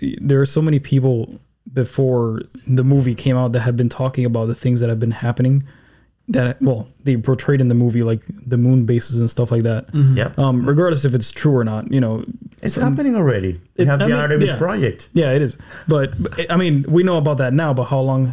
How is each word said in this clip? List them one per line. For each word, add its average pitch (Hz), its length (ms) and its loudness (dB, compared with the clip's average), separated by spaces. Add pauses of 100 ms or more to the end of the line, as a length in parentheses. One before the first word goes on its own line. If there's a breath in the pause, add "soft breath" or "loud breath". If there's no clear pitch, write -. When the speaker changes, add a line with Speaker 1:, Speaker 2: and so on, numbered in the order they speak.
Speaker 1:
y-, - 180 -4
there 139 220 2
are 139 40 2
so 156 160 -2
many 156 180 2
people 131 600 0 (320)
before 123 680 -2 (260)
the 131 160 2
movie 135 320 2
came 127 220 0
out 123 160 0
that 120 80 0
have 120 160 0
been 120 120 2
talking 131 360 -4
about 113 220 -2
the 113 80 -2
things 123 260 0
that 120 80 0
have 113 100 -2
been 117 120 0
happening 127 520 0 (680 loud breath)
that, 127 320 -2
well, 127 260 0 (160)
they 135 140 2
portrayed 131 420 0
in 131 80 2
the 120 80 2
movie, 120 260 2
like 113 200 -2 (240)
the 123 120 -2
moon 123 280 4
bases 117 340 0
and 117 100 0
stuff 120 220 -2
like 117 120 2
that. 113 240 -2
Speaker 2:
Mm-hmm. 135 300 4
Speaker 3:
Yep. - 220 -2
Speaker 1:
Um, 127 260 0
regardless 147 380 2
if 135 100 0
it's 120 200 -2
true 151 200 0
or 123 120 2
not, 110 260 -6
you 135 80 2
know, 113 240 -2 (380)
Speaker 3:
It's - 140 -4
Speaker 1:
some 247 80 -2
Speaker 3:
happening 269 340 0
already. 98 420 0 (180)
We - 60 2
Speaker 1:
it, 123 40 4
Speaker 3:
have 143 140 2
Speaker 1:
I 202 40 0
Speaker 3:
the 233 60 2
Speaker 1:
mean, - 100 0
Speaker 3:
Artemis 147 300 2
Speaker 1:
yeah. 131 60 -4
Speaker 3:
Project. 170 540 -4
Speaker 1:
Yeah, 151 200 2
it 143 100 2
is. 127 160 -2 (320 loud breath)
But, 143 240 0 (100)
but, - 260 -6
I 170 60 0
mean, 160 320 2
we 170 160 4
know 180 140 2
about 147 220 0
that 127 120 0
now, 151 220 0
but 123 120 -2
how 135 140 -2
long 131 340 0